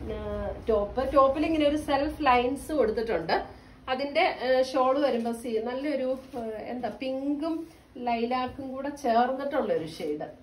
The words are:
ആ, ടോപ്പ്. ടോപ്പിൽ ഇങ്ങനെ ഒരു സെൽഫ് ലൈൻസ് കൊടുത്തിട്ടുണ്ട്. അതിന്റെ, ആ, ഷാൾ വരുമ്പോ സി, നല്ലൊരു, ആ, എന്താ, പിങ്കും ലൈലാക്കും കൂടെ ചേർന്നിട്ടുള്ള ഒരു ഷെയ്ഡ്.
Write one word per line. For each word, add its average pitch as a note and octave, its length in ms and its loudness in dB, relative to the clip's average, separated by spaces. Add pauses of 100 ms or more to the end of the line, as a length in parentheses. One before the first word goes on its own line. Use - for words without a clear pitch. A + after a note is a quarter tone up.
(140)
ആ, G#3 360 -4 (200)
ടോപ്പ്. G#3+ 440 0
ടോപ്പിൽ C#4 320 6
ഇങ്ങനെ D4+ 240 2
ഒരു D4 80 0
സെൽഫ് D4 480 0
ലൈൻസ് B3 460 2
കൊടുത്തിട്ടുണ്ട്. G#3+ 760 0 (440)
അതിന്റെ, C#4+ 540 2
ആ, B3+ 180 4
ഷാൾ C4 380 4
വരുമ്പോ A#3 340 2
സി, A3+ 300 -2
നല്ലൊരു, C4 540 -2 (200)
ആ, - 80 -6
എന്താ, A3 440 -6 (100)
പിങ്കും C#4+ 680 -2 (300)
ലൈലാക്കും B3+ 760 -2
കൂടെ C#4 180 -6
ചേർന്നിട്ടുള്ള C4 840 2
ഒരു D#3+ 140 -2
ഷെയ്ഡ്. D3+ 440 -6 (120)